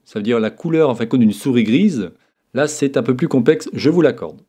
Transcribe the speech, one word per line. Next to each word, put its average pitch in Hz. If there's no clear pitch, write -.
ça -
veut 104
dire 117
la 110
couleur, 160
en -
fin 117
de 113
compte, 131
d'une 107
souris 123
grise, 120
là, 143
c'est 139
un 127
peu 127
plus 160
complexe, 147
je 117
vous 170
l'accorde. 113